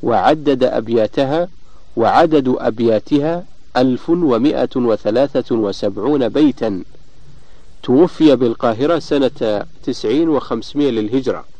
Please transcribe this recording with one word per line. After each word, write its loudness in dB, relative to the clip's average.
وعدد 2
أبياتها، 0
وعدد 4
أبياتها 0
ألف 2
ومائة 2
وثلاثة 0
وسبعون 0
بيتا، 0
توفي 4
بالقاهرة 0
سنة -2
تسعين 0
وخمسمائة -2
للهجرة. -2